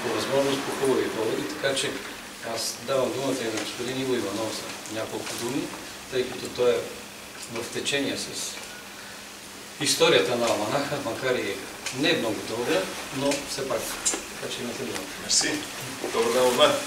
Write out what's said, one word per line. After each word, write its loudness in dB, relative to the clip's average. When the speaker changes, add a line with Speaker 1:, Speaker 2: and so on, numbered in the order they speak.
Speaker 1:
по 0
възможност 2
по -4
хубави 4
поводи, 0
така 0
че 0
аз -2
давам 4
думата 0
и -2
на -2
господин -4
Иво 2
Иванов -2
за -6
няколко -4
думи, 0
тъй 2
като -6
той 6
е 4
в -4
течение 0
с -6
историята 6
на 4
Алманаха, 2
макар 0
и 0
не 4
много 2
дълга, 2
но 2
все -2
пак. 0
Така -2
че -6
имате -4
думата. -4
Speaker 2:
Мерси. 2
Добър 4
ден 6
от 6
мен. 8